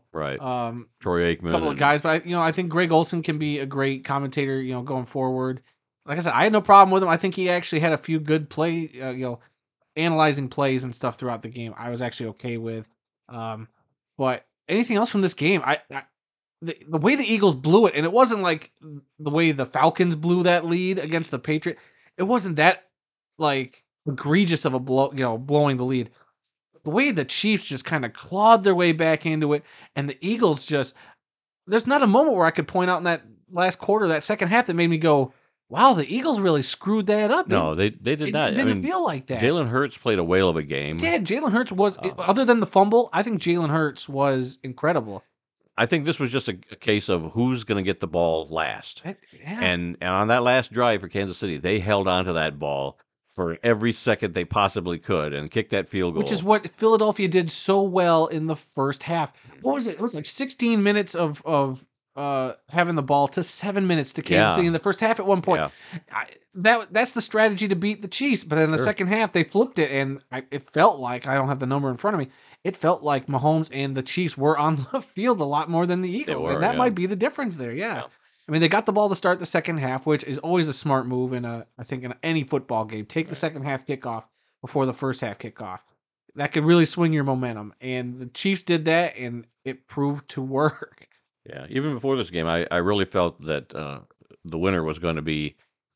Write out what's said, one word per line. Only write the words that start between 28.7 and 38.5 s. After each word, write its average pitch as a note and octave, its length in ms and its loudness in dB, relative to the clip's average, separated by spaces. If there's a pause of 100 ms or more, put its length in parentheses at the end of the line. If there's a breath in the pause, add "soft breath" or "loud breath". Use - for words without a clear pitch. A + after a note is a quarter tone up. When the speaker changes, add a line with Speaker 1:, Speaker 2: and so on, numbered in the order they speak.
Speaker 2:
way F3 180 4
back D#3+ 340 0
into D#3 280 0
it, D3 100 -4 (320 loud breath)
and C#3 120 -4
the C#3 120 -8
Eagles G3 440 2
just, C#3 300 -2 (720 loud breath)
there's A3+ 200 0
not C#4 160 4
a B3+ 40 6
moment A#3+ 300 6
where F3 100 4
I E3 60 4
could E3 160 -4
point F3+ 220 0
out F3+ 80 0
in E3+ 60 -6
that E3+ 180 0 (280)
last F3+ 280 0
quarter, G#3 300 2
that D#3 160 0
second G3+ 240 -2
half, A#3 180 4
that F#3 80 -2
made E3+ 140 2
me E3 100 2
go, D3 340 4 (360 soft breath)
"Wow, A3+ 260 6
the D3+ 140 0
Eagles C4 320 -2
really E3 220 2
screwed G#3 440 -2
that G#3 260 2
up." F#4 160 0
They, - 80 2
Speaker 1:
No, D#2 180 2
they, G2 160 2
they A#2+ 260 -4
did D3 120 -4
Speaker 2:
it - 40 -4
Speaker 1:
not. D3+ 180 0